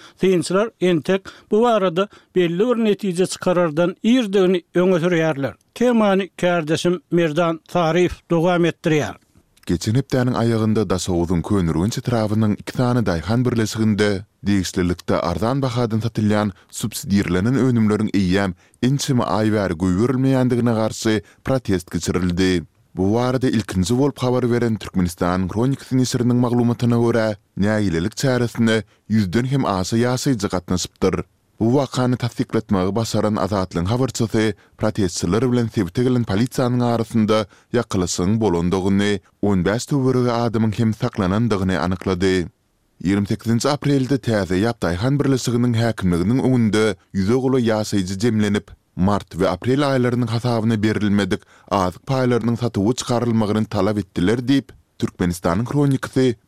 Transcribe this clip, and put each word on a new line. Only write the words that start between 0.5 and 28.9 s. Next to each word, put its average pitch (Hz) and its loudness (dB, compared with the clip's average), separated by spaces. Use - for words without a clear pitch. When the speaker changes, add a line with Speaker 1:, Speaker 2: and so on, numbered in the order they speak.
Speaker 1:
entek 180 0
bu 214 2
barada 196 2
belli 175 2
bir 233 0
netije 190 0
çykarardan 175 0
ýerdigini 202 2
öňe 180 4
sürýärler. 160 0
Temany 208 2
kärdeşim 175 0
Merdan 165 0
Tarif 170 0
dowam 170 2
etdirýär. 156 0
Speaker 2:
Geçen 90 0
hepdäniň 127 0
aýagynda 110 2
Dasoguzyň 87 0
könürgün 85 0
çytrawynyň 107 0
iki - -14
tane 123 0
daýhan 98 0
birleşiginde 107 0
diýişlilikde 95 0
arzan 110 -2
bahadan 117 -2
satylýan 104 0
subsidiýerlenen 101 -2
önümleriň 110 2
eýýäm 95 0
ençimi 131 0
aý 107 0
bäri 98 0
goýberilmeýändigine 123 0
garşy 110 -2
protest 101 -2
geçirildi. 90 0
Bu 95 0
barada 127 0
ilkinji 104 0
bolup 139 0
habar 123 0
beren 117 0
Türkmenistanyň 90 -2
Kronikasy 131 -2
nesiriniň 123 0
maglumatyna 120 0
görä, 113 2
nägilelik 98 0
çäresinde 117 0